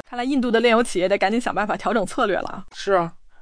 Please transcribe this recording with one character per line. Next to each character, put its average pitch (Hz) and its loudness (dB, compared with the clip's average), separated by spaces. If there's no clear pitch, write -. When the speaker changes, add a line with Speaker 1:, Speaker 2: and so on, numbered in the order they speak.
Speaker 1:
看 247 -14
来 240 -4
印 269 0
度 240 0
的 226 4
炼 233 4
油 233 4
企 196 -2
业 185 2
得 202 2
赶 196 2
紧 233 0
想 185 -4
办 202 0
法 196 -2
调 190 -4
整 214 0
策 - -2
略 175 0
了 - -4
啊。 - -10
Speaker 2:
是 - -4
啊， 170 2